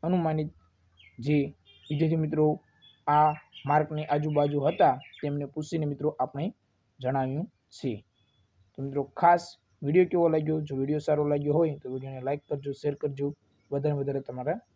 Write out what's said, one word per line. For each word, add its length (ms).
અનુમાનિત 480
જે 200
વિદ્યાર્થી 380
મિત્રો 200
આ 220
માર્કની 400
આજુબાજુ 600
હતા 280
તેમને 280
પૂછીને 400
મિત્રો 240
આપણે 360
જણાવ્યું 460
છે. 220
તો 100
મિત્રો 220
ખાસ 240
વીડિયો 280
કેવો 180
લાગ્યો? 320
જો 160
વીડિયો 300
સારો 220
લાગ્યો 280
હોય 220
તો 140
વીડિયોને 340
લાઈક 220
કરજો, 240
શેર 240
કરજો, 300
વધારે 280
વધારે 220
તમારા 380